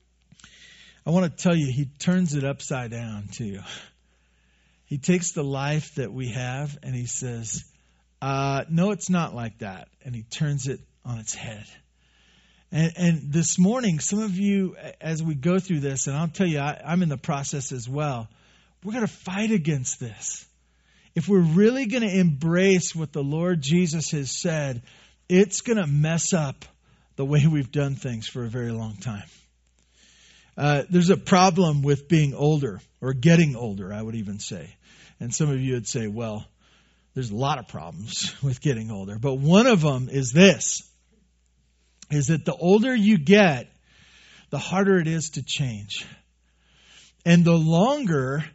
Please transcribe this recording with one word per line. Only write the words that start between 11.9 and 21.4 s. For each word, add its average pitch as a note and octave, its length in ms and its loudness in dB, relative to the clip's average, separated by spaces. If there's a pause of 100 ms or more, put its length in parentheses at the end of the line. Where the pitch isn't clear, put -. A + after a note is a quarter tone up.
And, D#3+ 260 0
and D#3+ 360 0
this E3 240 0
morning, G3 420 2
some G3+ 200 -2
of G#3 180 -4
you, G3 400 0
a-, - 260 -18
as D#3+ 200 -4
we D#3+ 120 -2
go E3+ 240 2
through F3+ 200 -2
this, C#3 280 -4
and C#3 100 -4
I'll E3 100 -2
tell F#3+ 200 -2
you, D3+ 120 -2
I, C#3+ 260 -4
I'm F3 180 0
in E3 60 0
the C#3 80 -4
process C#3 540 -6
as A#2+ 160 -10
well, C3 400 -4 (560)
we're G#3 100 -8
gonna A#3 140 -2
fight G3+ 440 -4
against D3+ 480 -2
this. - 460 -12 (680)
If - 140 -2
we're G3 120 6
really G#3 460 4